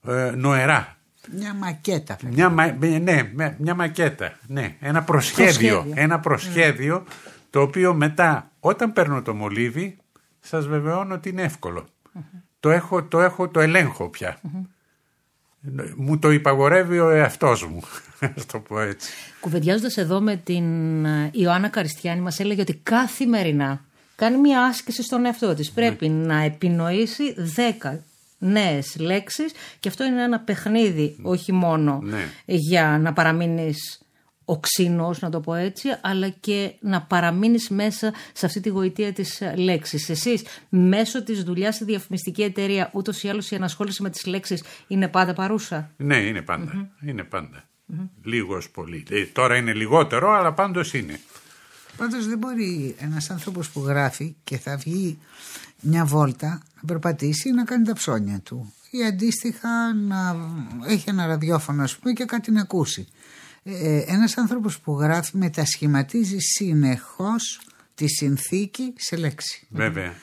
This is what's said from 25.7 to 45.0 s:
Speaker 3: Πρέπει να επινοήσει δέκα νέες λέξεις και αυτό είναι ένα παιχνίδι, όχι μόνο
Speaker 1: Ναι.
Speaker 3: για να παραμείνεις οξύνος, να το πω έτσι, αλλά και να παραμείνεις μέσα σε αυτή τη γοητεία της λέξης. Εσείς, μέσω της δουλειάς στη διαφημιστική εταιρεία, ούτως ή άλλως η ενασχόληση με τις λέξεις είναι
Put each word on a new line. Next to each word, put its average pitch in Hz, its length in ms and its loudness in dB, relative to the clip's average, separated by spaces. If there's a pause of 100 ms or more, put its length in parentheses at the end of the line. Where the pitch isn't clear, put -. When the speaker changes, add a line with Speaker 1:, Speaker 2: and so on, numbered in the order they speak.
Speaker 3:
Πρέπει 226 340 0
να 156 340 2
επινοήσει 175 920 0
δέκα 165 680 -2 (360)
νέες 185 600 2
λέξεις 196 540 -2 (280)
και - 80 -4
αυτό 226 160 -4
είναι 254 180 0
ένα 240 180 0
παιχνίδι, 202 840 0
όχι 180 300 -2
μόνο 156 500 2
Speaker 1:
Ναι. 101 220 -4 (200)
Speaker 3:
για 160 580 4
να 160 100 2
παραμείνεις 160 840 0 (480)
οξύνος, 170 760 0
να 175 100 -4
το 160 100 -4
πω 165 140 -4
έτσι, 190 340 -4 (140)
αλλά 190 260 -2
και 202 520 -4
να 190 220 0
παραμείνεις 190 640 2
μέσα 214 440 0 (200)
σε - 140 -2
αυτή 202 140 -2
τη 190 80 -4
γοητεία 196 440 0
της 190 300 -6 (140)
λέξης. 175 520 0
Εσείς, 214 340 -2 (260)
μέσω 202 560 4
της 208 200 -4
δουλειάς 185 300 -2
στη 220 100 -8
διαφημιστική 190 580 -4
εταιρεία, 196 500 0
ούτως 196 300 -6
ή 202 60 -4
άλλως 202 220 -6
η - 40 -4
ενασχόληση 196 480 -4
με 196 80 -4
τις - 160 -10
λέξεις 190 360 -4 (240)
είναι 190 220 0